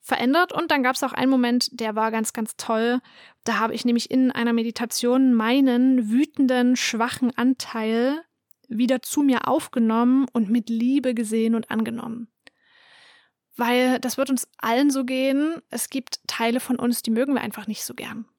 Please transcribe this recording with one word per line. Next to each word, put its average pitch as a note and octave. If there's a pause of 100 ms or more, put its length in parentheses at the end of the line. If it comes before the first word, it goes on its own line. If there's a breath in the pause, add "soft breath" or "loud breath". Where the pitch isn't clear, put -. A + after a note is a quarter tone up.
verändert. C#4+
Und E4+
dann C#4+
gab's B3+
auch B3+
einen C4
Moment, B3 (120)
der A3
war A3
ganz, A3
ganz A3
toll. A#3 (440 loud breath)
Da G#3+
habe A3
ich A3+
nämlich A#3+
in C4
einer A#3
Meditation A#3+
meinen B3
wütenden, B3+
schwachen A#3+
Anteil A#3+ (460)
wieder B3
zu -
mir C4+
aufgenommen B3
und A3
mit A#3
Liebe B3+
gesehen A3+
und A3+
angenommen. A3+ (1300 soft breath)
Weil B3
das A#3+
wird C4+
uns C4 (100)
allen C4
so C4+
gehen. C4+
Es -
gibt -
Teile A#3
von -
uns, A#3+
die -
mögen C4
wir B3
einfach G#3
nicht G#3+
so B3
gern. A3+ (120)